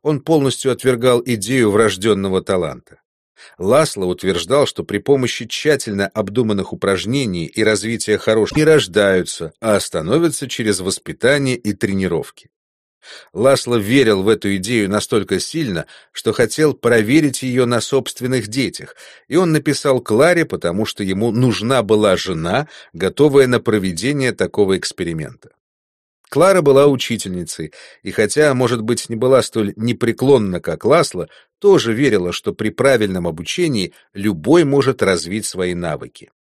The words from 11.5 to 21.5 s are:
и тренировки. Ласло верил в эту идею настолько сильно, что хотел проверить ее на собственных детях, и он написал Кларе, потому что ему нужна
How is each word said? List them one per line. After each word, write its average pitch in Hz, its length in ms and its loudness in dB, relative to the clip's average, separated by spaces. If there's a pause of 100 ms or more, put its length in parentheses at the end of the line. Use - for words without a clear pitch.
и 104 160 -6
тренировки. 95 760 -4 (840)
Ласло 120 440 2
верил 110 480 2
в 101 40 2
эту 104 280 0
идею 101 340 -2
настолько 101 480 -2
сильно, 104 480 -6 (240)
что - 220 -4
хотел 131 420 0
проверить 123 720 2
ее 127 200 0
на 120 160 0
собственных 127 680 -4
детях, 110 480 -6 (320)
и 131 80 -2
он 175 160 2
написал 139 480 0
Кларе, 156 440 2
потому 92 420 -4
что - 180 -8
ему 98 260 -2
нужна 117 540 0